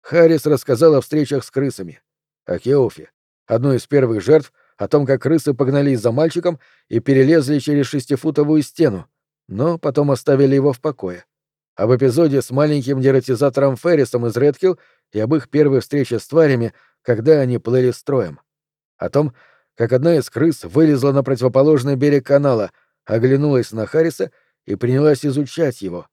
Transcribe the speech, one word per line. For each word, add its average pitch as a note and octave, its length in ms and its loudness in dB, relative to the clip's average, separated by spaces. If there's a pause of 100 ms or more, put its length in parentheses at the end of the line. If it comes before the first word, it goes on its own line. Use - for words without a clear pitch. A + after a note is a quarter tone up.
Харрис E3 440 2
рассказал D3 500 2
о B2+ 60 2
встречах D3 420 -4
с - 80 -20
крысами, A2+ 500 -6 (440)
о F2+ 120 -6
Кеофе, B2 520 -2 (360)
одной B2 320 0
из - 100 -8
первых A#2+ 340 0
жертв, C#3 320 2 (240)
о G2+ 100 -6
том, C#3 180 2
как B2+ 160 0
крысы D3 320 0
погнались C3+ 460 0
за A2+ 120 0
мальчиком E3 480 -2 (280)
и A#2 120 -2
перелезли C#3 600 2
через C#3+ 280 -2
шестифутовую D3 760 -2
стену, A#2+ 460 -2 (420)
но D#3 280 -4
потом C#3+ 340 -2
оставили C3+ 440 2
его C#3 160 0
в B2 80 -10
покое. F#2 460 -10 (500)
Об A2 180 0
эпизоде C3+ 480 2
с - 80 -12
маленьким C#3 520 -2
дератизатором C3+ 760 0
Феррисом C3+ 500 0
из A#2 120 -4
Редкилл D3 420 0 (320)
и G#2+ 80 -4
об B2 160 0
их C3+ 140 -4
первой C#3 320 2
встрече B2+ 380 -4
с - 80 -14
тварями, C3+ 460 0 (280)
когда B2+ 400 2
они B2 160 -2
плыли B2+ 340 0
строем. A2+ 480 -4 (580)
О F2 120 -8
том, C#3+ 240 0 (420)
как A#2 160 -2
одна D3+ 240 2
из C3+ 140 -2
крыс D3 340 -2
вылезла C#3 480 2
на C3+ 120 0
противоположный C3+ 720 2
берег C#3+ 300 0
канала, C#3 460 0 (340)
оглянулась C3 680 0
на A2 140 -6
Харриса D#3+ 460 -2 (340)
и G2+ 100 -6
принялась C3+ 500 0
изучать C#3+ 560 -4
его F2 320 -12